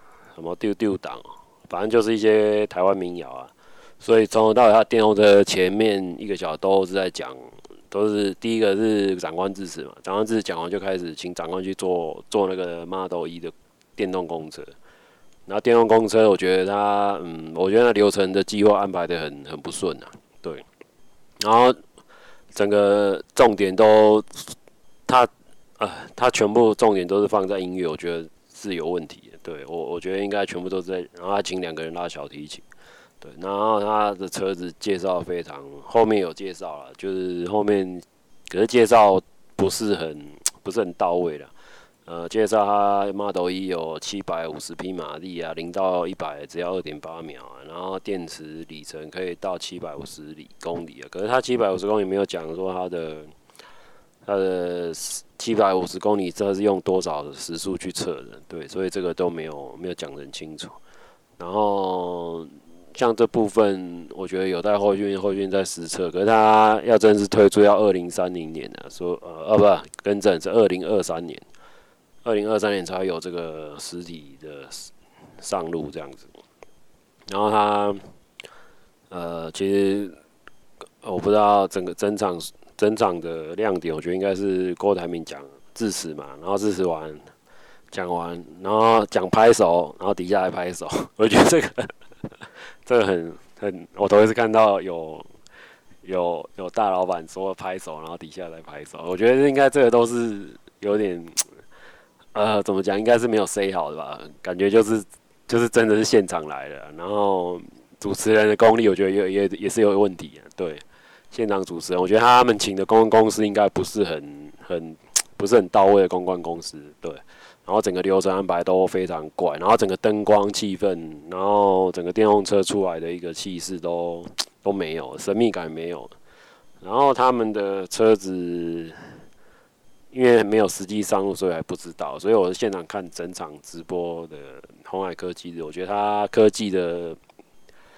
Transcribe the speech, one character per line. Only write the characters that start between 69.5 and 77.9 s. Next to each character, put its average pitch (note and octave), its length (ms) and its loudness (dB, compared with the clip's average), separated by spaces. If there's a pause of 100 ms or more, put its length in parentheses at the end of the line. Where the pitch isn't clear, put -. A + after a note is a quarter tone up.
啊， G#2+ 40 6
不， G2 320 4 (140)
更 G2+ 160 0
正 F2+ 220 2
是 F#2 80 -6
二 G#2+ 180 6
零 F2+ 180 -2
二 G2 160 0
三 E2+ 240 -6
年， D2+ 140 -14 (840)
二 A#2 120 -2
零 G#2 120 -2
二 G#2+ 120 2
三 G#2 120 0
年 F#2+ 140 -4
才 F#2 180 -6
有 F2 160 -4
这 F2+ 120 -12
个 D#2 480 -10
实 F2 240 -12
体 D2+ 360 -18
的 C#2+ 280 -18 (720)
上 F2+ 320 -6
路 D#2 180 -6
这 D2+ 100 -14
样 C#2+ 120 -14
子。 - 160 -20 (1000)
然 G2 120 -4
后 G#2+ 80 2
他， G#2 460 2 (1120)